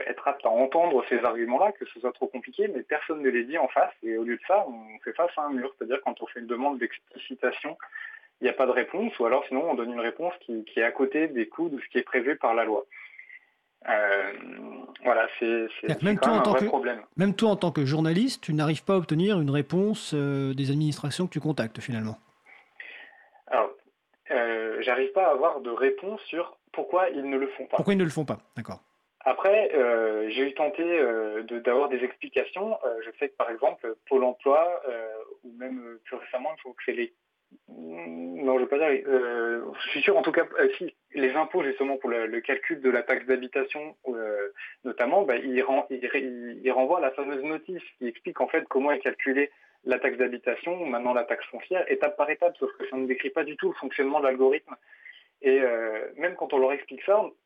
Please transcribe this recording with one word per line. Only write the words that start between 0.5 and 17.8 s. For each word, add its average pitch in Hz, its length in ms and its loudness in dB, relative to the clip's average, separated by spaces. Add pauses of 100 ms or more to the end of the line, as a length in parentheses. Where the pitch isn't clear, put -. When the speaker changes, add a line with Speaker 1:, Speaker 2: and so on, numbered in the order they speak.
Speaker 1:
entendre 135 580 4
ces - 160 2
arguments-là, 120 480 2
que - 140 -12
ce - 140 -20
soit 123 120 -2
trop - 140 -4
compliqué, 131 420 -4
mais 139 140 -4
personne 151 400 -4
ne 131 80 4
les 120 140 0
dit 139 120 -6
en 151 120 2
face, 143 340 2
et 113 160 -2
au 113 60 -2
lieu 120 120 -2
de - 100 -20
ça, 196 220 2
on 110 340 -16
fait 117 120 -8
face 175 240 0
à 156 40 -2
un 147 80 -4
mur. 131 260 -4
C'est-à-dire 120 280 -4
quand - 160 -6
on 113 60 -8
fait - 140 -16
une 117 60 -12
demande 120 320 -2
d'explicitation, - 1000 -6 (600)
il 123 40 0
n'y 123 60 4
a - 20 0
pas - 140 2
de 123 60 4
réponse, 165 460 -2
ou 123 60 2
alors 123 220 4
sinon 147 240 0
on 147 40 0
donne 117 160 -2
une 120 100 -6
réponse 156 400 -4
qui, 113 260 -8
qui - 140 -2
est 113 40 4
à 120 80 2
côté 151 360 2
des 120 200 -2
coûts - 220 -4
de 135 100 -6
ce - 80 -12
qui - 80 -12
est 127 60 4
prévu 131 340 0
par 123 160 2
la 113 140 2
loi. 107 180 0 (1040)
Euh, 101 440 2 (680)
voilà, 117 240 4 (120)
c'est, 113 300 0 (120)
c'est, - 60 -8
Speaker 2:
C'est-à-dire 156 100 0
que - 40 -14
Speaker 1:
c'est 170 60 0
Speaker 2:
même 208 120 4
Speaker 1:
quand - 80 4
Speaker 2:
toi, 233 60 6
Speaker 1:
même 220 60 6
Speaker 2:
en - 20 4
Speaker 1:
un - 40 4
Speaker 2:
tant 214 60 4
Speaker 1:
vrai 156 100 4
Speaker 2:
que, 208 60 4
Speaker 1:
problème. 123 360 -2 (140)
Speaker 2:
même 190 180 4
toi, 220 140 4
en 202 80 4
tant 175 140 0
que 143 160 2